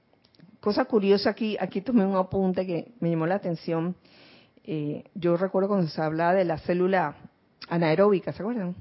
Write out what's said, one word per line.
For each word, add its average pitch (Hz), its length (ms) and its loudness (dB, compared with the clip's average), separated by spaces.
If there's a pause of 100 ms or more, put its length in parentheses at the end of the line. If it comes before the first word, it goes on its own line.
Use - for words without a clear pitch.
(600)
cosa 208 260 0
curiosa 202 440 4
aquí, 214 300 -4
aquí 190 220 -4
tomé 226 240 2
un 196 100 0
apunte 190 500 0
que 175 340 -6
me 170 120 0
llamó 160 160 0
la 180 80 0
atención. 170 600 -4 (680)
Eh, 151 500 -6
yo 170 240 0
recuerdo 190 320 0
cuando 196 180 2
se 156 140 -6
hablaba 160 320 0
de 190 120 4
la 160 120 -2
célula 180 580 0 (540)
anaeróbica, 170 640 2
¿se - 80 -12
acuerdan? 190 400 -6